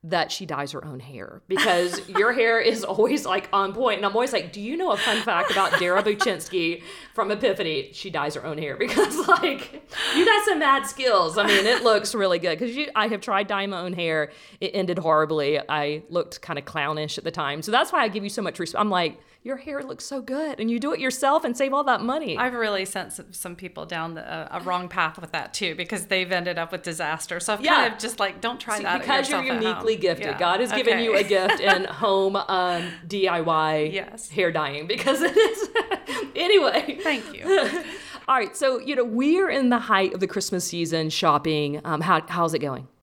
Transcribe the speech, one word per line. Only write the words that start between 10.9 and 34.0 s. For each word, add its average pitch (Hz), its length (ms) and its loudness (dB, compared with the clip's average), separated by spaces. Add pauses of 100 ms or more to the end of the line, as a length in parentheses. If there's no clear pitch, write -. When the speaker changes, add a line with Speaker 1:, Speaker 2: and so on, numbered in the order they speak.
Speaker 1:
I 202 80 4
mean, 202 200 4
it 240 180 2
looks 220 320 4
really 190 240 2
good. 165 180 -2
'Cause 233 140 -4
you, 285 240 -4
I 214 140 2
have 214 100 -2
tried 202 280 0
dyeing 202 240 -2
my 180 100 -6
own 180 100 -6
hair. 160 400 -2 (300)
It 190 120 -4
ended 185 260 0
horribly. 156 680 2
I 151 400 -2
looked - 340 -4
kinda 147 200 -6
clownish 151 560 -4
at - 80 -10
the 165 60 -6
time. 151 300 -4
So 156 80 -8
that's 247 220 2
why 330 100 2
I 226 60 2
give 196 160 -4
you 202 60 -6
so 220 120 -6
much 180 160 -4
respect. 170 220 -4
I'm 208 100 2
like, 175 300 0 (240)
"Your 262 140 -8
hair 277 260 -8
looks 269 220 -12
so 269 160 -8
good," 285 380 -6
and 226 100 -2
you 233 100 0
do 277 140 -2
it - 60 -4
yourself 269 440 2
and 240 120 -2
save 269 180 0
all 285 120 2
that 240 160 2
money. 240 360 -2
Speaker 2:
I've 247 160 0
really 208 320 -2
sent 185 280 -8
some, - 180 -16
some 175 240 -12
people 175 300 -12
down 165 300 -6
the, - 160 -12
uh, 160 280 -8
a - 20 -
wrong 180 280 -4
path 170 300 -2
with 170 120 -14
that - 220 -6
too, 170 220 -4
because 175 320 -6
they've 185 240 0
ended 175 260 0
up 170 140 -4
with 180 120 -8
disaster. 160 560 -4
So 208 140 -2
I've 208 80 -4
Speaker 1:
Yeah. 320 140 4
Speaker 2:
kind 233 180 2
of 226 60 -14
just, 226 200 -8
like, 196 220 -2
"Don't 240 180 -4
try 214 180 -4
Speaker 1:
See, 208 60 -6
Speaker 2:
that 180 180 0
Speaker 1:
because 269 280 0
you're 220 120 0
Speaker 2:
yourself 254 160 -2
at 220 60 -2
Speaker 1:
uniquely 214 300 0
Speaker 2:
home." 180 80 -4
Speaker 1:
gifted. 170 260 2
Speaker 2:
Yeah. - 120 -4
Speaker 1:
God 180 200 2
has 240 120 0
given 233 240 4
Speaker 2:
Okay. 208 100 2
Speaker 1:
you 220 100 2
a 202 80 4
gift 190 360 2
Speaker 2:
<laughs> 196 140 4
Speaker 1:
in 185 120 2
home, 196 500 2
um, 180 480 0 (240)
D 190 200 2
I 220 140 2
Y 156 520 2
Speaker 2:
Yes. - 360 -8